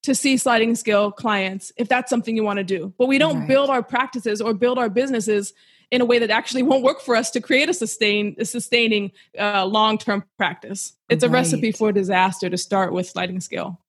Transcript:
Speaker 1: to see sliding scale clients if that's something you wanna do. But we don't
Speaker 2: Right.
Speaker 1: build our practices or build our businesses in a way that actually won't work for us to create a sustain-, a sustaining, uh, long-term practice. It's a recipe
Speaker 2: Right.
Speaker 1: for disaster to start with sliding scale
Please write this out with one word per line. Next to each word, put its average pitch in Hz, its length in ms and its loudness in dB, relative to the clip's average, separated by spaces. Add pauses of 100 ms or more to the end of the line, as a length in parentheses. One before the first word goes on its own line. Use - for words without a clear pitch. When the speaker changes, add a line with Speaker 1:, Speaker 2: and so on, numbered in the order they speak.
Speaker 1:
to 277 100 0
see 269 220 2
sliding 233 400 2
scale 208 340 0
clients 196 640 -4
if 233 120 -4
that's 254 200 0
something 226 280 -2
you 220 80 0
wanna 202 200 -2
do. 185 320 -4
But 247 120 2
we 269 100 2
don't 294 220 2
Speaker 2:
Right. 214 80 -6
Speaker 1:
build 277 220 4
our 254 120 0
practices 240 580 -4
or 220 140 -2
build 240 240 0
our 240 100 0
businesses 214 640 0 (380)
in 254 100 2
a 247 40 4
way 240 160 4
that 220 100 0
actually 240 320 0
won't 262 220 4
work 277 180 2
for 240 140 2
us 226 160 0
to 240 80 -2
create 285 280 2
a 349 60 0
sustain-, 208 640 -2
a 233 60 -4
sustaining, 226 640 0 (280)
uh, 202 280 0
long-term 214 580 0 (140)
practice. 185 540 -6 (160)
It's 160 160 4
a 165 40 2
recipe 160 400 2
Speaker 2:
Right. - 80 -2
Speaker 1:
for 214 160 2
disaster 185 560 0
to 180 80 -4
start 190 360 -2
with 180 160 -4
sliding 180 320 -6
scale - 480 -10